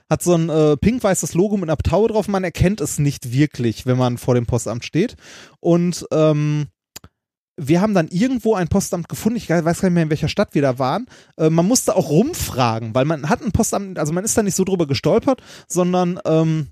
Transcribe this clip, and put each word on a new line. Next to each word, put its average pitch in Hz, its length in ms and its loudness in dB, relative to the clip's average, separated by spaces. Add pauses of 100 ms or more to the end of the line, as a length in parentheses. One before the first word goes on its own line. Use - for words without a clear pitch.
(120)
hat 156 100 0
so 175 140 2
ein, 165 140 0
äh, 151 280 4
pink-weißes 214 560 0
Logo 202 240 2
mit 170 140 -4
einer 151 60 0
Taube 208 360 2
drauf. 208 140 0
Man 196 160 -2
erkennt 180 380 0
es - 180 -4
nicht 143 320 -2
wirklich, 123 560 -2
wenn 127 100 2
man 123 220 0
vor 123 160 2
dem 120 100 0
Postamt 117 400 -4
steht. 190 300 -2 (440)
Und, 175 520 0
ähm, 151 560 2 (960)
wir 156 180 2
haben 214 120 2
dann 165 140 2
irgendwo 220 480 0
ein 180 140 -2
Postamt 190 380 -2
gefunden. 226 300 -4
Ich - 100 -10
weiß 165 160 2 (180)
gar 190 80 2
nicht 175 40 2
mehr, 170 100 4
in 156 60 0
welcher 151 200 -2
Stadt - 260 -2
wir 147 80 2
da 131 160 0
waren. 151 260 -2 (320)
Äh, 160 140 2
man 165 160 2
musste - 280 0
auch 139 140 0
rumfragen, 123 840 0
weil 131 100 2
man 151 240 -2
hat 233 140 0
ein 220 80 -4
Postamt, 196 480 -2
also 156 140 -2
man 180 100 -2
ist 214 120 -4
da 233 60 2
nicht 202 140 -2
so 190 80 0
drüber 175 240 0
gestolpert, 151 560 0 (240)
sondern, 180 580 0
ähm, 160 460 0